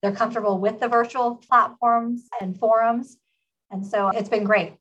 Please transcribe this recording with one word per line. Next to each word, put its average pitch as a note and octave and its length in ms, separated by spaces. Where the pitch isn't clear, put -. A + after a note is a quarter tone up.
They're G3 100
comfortable G#3 460
with G#3+ 200
the A#3+ 100
virtual A#3+ 480
platforms A#3 920
and F#3 160
forums. A3+ 580
And G3 160
so G3+ 220
it's G3+ 200
been G#3 160
great. G3 360